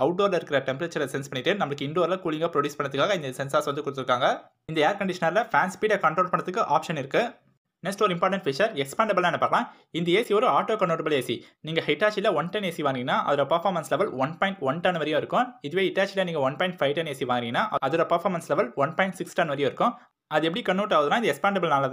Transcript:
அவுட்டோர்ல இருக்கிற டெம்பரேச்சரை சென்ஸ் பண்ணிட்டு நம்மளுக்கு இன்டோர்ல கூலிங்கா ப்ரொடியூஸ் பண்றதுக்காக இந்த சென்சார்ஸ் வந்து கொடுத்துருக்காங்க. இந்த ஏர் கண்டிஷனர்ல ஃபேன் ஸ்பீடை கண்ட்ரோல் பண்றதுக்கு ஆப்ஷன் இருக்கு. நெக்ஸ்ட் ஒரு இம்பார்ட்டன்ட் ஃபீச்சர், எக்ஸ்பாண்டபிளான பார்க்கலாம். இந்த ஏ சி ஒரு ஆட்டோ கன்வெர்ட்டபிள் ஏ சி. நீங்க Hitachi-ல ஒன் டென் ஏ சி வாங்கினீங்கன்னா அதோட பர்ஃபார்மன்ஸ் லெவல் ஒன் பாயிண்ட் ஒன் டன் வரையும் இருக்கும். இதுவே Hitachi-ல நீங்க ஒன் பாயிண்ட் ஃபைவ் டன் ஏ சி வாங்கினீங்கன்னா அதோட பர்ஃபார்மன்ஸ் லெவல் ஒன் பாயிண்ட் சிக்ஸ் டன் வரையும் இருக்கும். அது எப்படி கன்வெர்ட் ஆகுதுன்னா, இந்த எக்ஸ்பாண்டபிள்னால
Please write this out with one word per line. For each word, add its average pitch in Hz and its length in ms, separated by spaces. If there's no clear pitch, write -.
அவுட்டோர்ல 180 340
இருக்கிற 143 200
டெம்பரேச்சரை 151 440
சென்ஸ் 139 200
பண்ணிட்டு 139 280
நம்மளுக்கு 139 280
இன்டோர்ல 175 360
கூலிங்கா 160 300
ப்ரொடியூஸ் 143 240
பண்றதுக்காக 143 400
இந்த 135 200
சென்சார்ஸ் 139 320
வந்து 147 140
கொடுத்துருக்காங்க. 131 440
இந்த 160 180
ஏர் 196 140
கண்டிஷனர்ல 180 400
ஃபேன் 180 240
ஸ்பீடை 214 300
கண்ட்ரோல் 175 260
பண்றதுக்கு 185 300
ஆப்ஷன் 156 260
இருக்கு. 156 200
நெக்ஸ்ட் 196 200
ஒரு 185 100
இம்பார்ட்டன்ட் 190 300
ஃபீச்சர், 143 360
எக்ஸ்பாண்டபிளான 156 640
பார்க்கலாம். 180 200
இந்த 170 160
ஏ 214 100
சி - 120
ஒரு 220 180
ஆட்டோ 180 260
கன்வெர்ட்டபிள் 160 360
ஏ 127 100
சி. 117 80
நீங்க 160 200
Hitachi-ல 208 420
ஒன் 170 140
டென் 208 140
ஏ 165 80
சி 156 120
வாங்கினீங்கன்னா 135 280
அதோட 143 160
பர்ஃபார்மன்ஸ் 175 400
லெவல் 175 180
ஒன் 156 180
பாயிண்ட் 190 180
ஒன் 165 140
டன் 180 180
வரையும் 151 200
இருக்கும். 233 260
இதுவே 185 200
Hitachi-ல 190 400
நீங்க 160 200
ஒன் 143 120
பாயிண்ட் 175 200
ஃபைவ் 143 180
டன் 160 140
ஏ 131 80
சி 131 120
வாங்கினீங்கன்னா 123 320
அதோட 160 240
பர்ஃபார்மன்ஸ் 175 400
லெவல் 165 180
ஒன் 156 160
பாயிண்ட் 190 220
சிக்ஸ் - 180
டன் 160 140
வரையும் 139 180
இருக்கும். 233 240
அது 156 140
எப்படி 208 200
கன்வெர்ட் 190 280
ஆகுதுன்னா, 156 240
இந்த 180 120
எக்ஸ்பாண்டபிள்னால 160 600